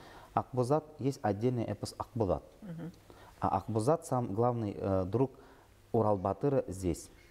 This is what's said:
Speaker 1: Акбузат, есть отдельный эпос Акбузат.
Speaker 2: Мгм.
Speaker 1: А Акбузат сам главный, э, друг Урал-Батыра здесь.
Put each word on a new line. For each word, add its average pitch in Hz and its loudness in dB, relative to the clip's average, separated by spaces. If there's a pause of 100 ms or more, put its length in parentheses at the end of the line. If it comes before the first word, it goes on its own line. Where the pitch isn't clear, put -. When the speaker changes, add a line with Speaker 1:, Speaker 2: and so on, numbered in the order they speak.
(340)
Speaker 1:
Акбузат, 127 0 (160)
есть 135 -2
отдельный 110 2
эпос - -6
Акбузат. 92 0 (180)
Speaker 2:
Мгм. 165 -12 (480)
Speaker 1:
А - 0
Акбузат 113 0
сам 120 -2
главный, 117 0
э, 95 0
друг 123 2 (640)
Урал-Батыра 107 2
здесь. 90 -2 (220)